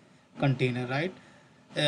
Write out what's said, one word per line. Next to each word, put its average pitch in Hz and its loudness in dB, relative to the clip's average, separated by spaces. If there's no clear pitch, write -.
container, 127 2
right। 156 -2
अ, 156 0